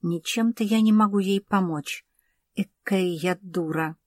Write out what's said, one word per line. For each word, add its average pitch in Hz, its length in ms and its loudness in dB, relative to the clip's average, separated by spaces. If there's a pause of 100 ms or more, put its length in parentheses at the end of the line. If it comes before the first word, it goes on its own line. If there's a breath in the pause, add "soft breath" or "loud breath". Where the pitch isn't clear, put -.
«Ничем-то 226 640 -2
я 220 160 2
не 220 100 6
могу 208 280 4
ей 196 200 0
помочь. 175 680 -2 (500)
Экая 190 500 -2
я 180 360 -2
дура». 160 540 -4 (120)